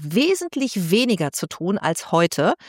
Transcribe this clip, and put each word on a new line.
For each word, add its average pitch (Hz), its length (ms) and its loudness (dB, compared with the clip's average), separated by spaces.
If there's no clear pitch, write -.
wesentlich 254 880 0
weniger 214 400 2
zu - 160 -6
tun 190 320 -4
als - 320 -4
heute, 170 420 4